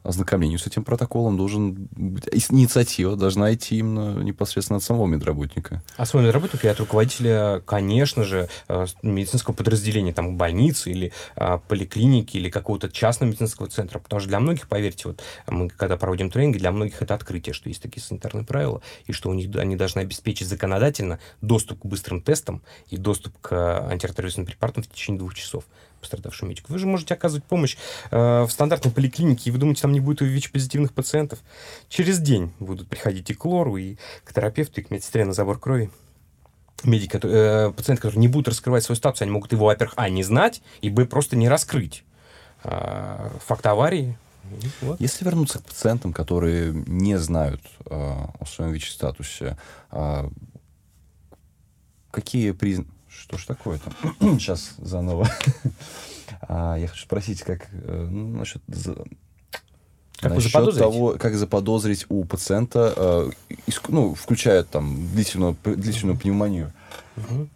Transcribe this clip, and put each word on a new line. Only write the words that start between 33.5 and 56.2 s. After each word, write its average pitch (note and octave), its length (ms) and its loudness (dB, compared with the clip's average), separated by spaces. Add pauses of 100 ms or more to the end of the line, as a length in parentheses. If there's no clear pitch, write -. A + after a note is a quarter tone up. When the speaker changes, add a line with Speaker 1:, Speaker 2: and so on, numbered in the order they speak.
Speaker 2:
и F#2+ 220 -8 (260)
к - 100 -20
терапевту, A2 460 -2
и F#2+ 60 -10
к - 60 -10
медсестре A2 340 0
на F#2+ 80 -2
забор G2+ 260 0
крови. B2 300 0 (960)
Медики, A2 320 4
кото-, - 100 -2
э, G#2+ 460 6
пациенты, B2 280 0
которые A2 200 2
не A#2+ 80 10
будут C#3 180 2
раскрывать A#2 380 2
свой A#2+ 100 0
статус, - 280 0
они G2+ 80 0
могут G2+ 200 -2
его, G#2+ 140 4
во-первых, G#2+ 320 4
а, A2 100 0
не F#2+ 160 0
знать, D3+ 380 4 (180)
и, G#2 100 -2
б, A#2 160 4
просто C3+ 300 0
не A#2 140 6
раскрыть, C3+ 560 0 (580)
э, G1+ 640 -6 (160)
факт - 200 -2
аварии. B2 520 2 (460)
И C3 220 -8
вот. D3+ 160 -4
Speaker 1:
Если C3+ 240 -2
вернуться E3 340 0
к - 40 -16
пациентам, A2 500 -2
которые E2+ 580 0 (160)
не F#2+ 320 2
знают, D#2 400 0 (260)
э, - 80 -8
о C#2 520 -6
своем D#2+ 260 -6
вич-статусе, - 840 -8 (340)
э, C#2+ 380 -4 (1800)
какие G#2+ 420 0
призн-, F#2+ 340 -2 (220)
что - 280 -14
ж - 80 -12
такое-то? - 460 -8 (280)
<clears throat> F3+ 200 6
Щас - 380 -4
заново. F2+ 560 0
<laughs> - 60 -10 (1040)